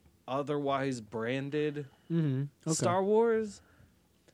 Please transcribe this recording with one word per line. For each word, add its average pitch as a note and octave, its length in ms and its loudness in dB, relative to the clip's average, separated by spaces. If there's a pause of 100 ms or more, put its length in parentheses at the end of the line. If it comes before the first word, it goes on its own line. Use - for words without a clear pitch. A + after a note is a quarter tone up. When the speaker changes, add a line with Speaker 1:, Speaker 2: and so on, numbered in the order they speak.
(280)
Speaker 1:
otherwise C#3 760 0
branded C#3 840 -4 (260)
Speaker 2:
Mm-hmm. C#3+ 340 2 (200)
Okay. D#3+ 80 2
Speaker 1:
Star F3+ 300 2
Wars. A3 580 2 (720)